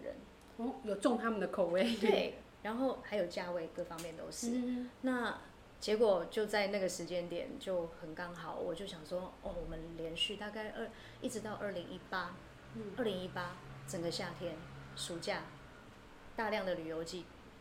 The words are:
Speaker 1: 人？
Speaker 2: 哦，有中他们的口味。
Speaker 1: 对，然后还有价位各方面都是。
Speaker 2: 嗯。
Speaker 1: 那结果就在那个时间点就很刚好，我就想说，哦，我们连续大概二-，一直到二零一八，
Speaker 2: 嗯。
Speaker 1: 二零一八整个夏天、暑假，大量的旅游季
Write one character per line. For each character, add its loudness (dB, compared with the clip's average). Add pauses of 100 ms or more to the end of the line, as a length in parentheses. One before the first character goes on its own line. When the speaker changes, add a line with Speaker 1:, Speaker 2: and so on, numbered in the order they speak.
Speaker 1:
人？ -4 (420)
Speaker 2:
哦， 0
有 2
中 6
他 2
们 2
的 2
口 4
味。 6
Speaker 1:
对， 6 (260)
然 -2
后 2
还 -2
有 4
价 -2
位 0
各 -2
方 -8
面 -6
都 -8
是。 -2
Speaker 2:
嗯。 0 (140)
Speaker 1:
那 2 (420)
结 4
果 8
就 4
在 4
那 4
个 4
时 -4
间 0
点 -2 (100)
就 2 (120)
很 -8
刚 -6
好， -6
我 0
就 -6
想 -8
说， -4 (100)
哦， -4
我 -4
们 -4 (160)
连 -4
续 2
大 -4
概 -2
二-， -4 (360)
一 2
直 -2
到 -4
二 -2
零 -2
一 -6 (120)
八， -2 (400)
Speaker 2:
嗯。 -6
Speaker 1:
二 4
零 2
一 -2
八 -4 (320)
整 -2
个 2
夏 -2
天、 -2 (400)
暑 -4
假， 0 (920)
大 2
量 2
的 4
旅 -2
游 0
季 -4 (360)